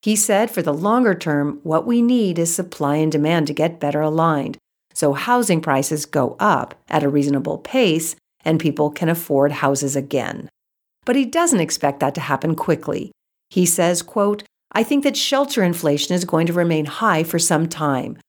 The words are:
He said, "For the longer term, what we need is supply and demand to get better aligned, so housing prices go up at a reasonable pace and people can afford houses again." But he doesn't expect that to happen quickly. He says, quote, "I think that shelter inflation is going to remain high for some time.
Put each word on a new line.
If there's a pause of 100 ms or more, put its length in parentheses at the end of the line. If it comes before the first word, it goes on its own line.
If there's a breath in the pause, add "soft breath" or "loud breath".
He
said,
"For
the
longer
term,
what
we
need
is
supply
and
demand
to
get
better
aligned, (360)
so
housing
prices
go
up (140)
at
a
reasonable
pace (280)
and
people
can
afford
houses
again." (560)
But
he
doesn't
expect
that
to
happen
quickly. (360)
He
says,
quote, (300)
"I
think
that
shelter
inflation
is
going
to
remain
high
for
some
time. (120)